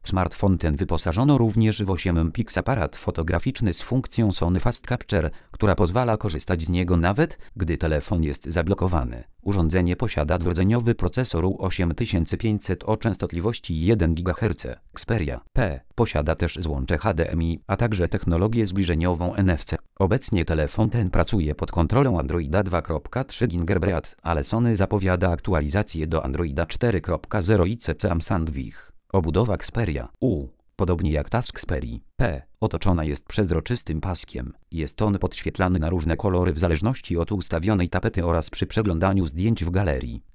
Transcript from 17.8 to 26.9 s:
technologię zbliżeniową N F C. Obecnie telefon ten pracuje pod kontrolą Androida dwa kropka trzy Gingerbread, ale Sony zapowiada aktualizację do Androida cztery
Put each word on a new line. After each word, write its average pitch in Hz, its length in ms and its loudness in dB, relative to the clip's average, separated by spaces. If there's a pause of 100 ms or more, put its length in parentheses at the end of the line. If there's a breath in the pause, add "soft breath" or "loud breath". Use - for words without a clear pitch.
technologię 104 580 2
zbliżeniową 87 680 0
N 95 160 4
F 82 140 0
C. 82 120 -4 (220)
Obecnie 95 460 2
telefon 82 460 0
ten 107 200 0
pracuje 82 440 2
pod - 180 -6
kontrolą 107 460 2
Androida 78 440 0
dwa 87 200 0
kropka 104 420 -6
trzy - 220 -2
Gingerbread, 87 760 0
ale 80 220 0
Sony 117 320 2
zapowiada 92 540 2
aktualizację 82 760 0
do 78 180 0
Androida 78 420 -2
cztery 107 340 0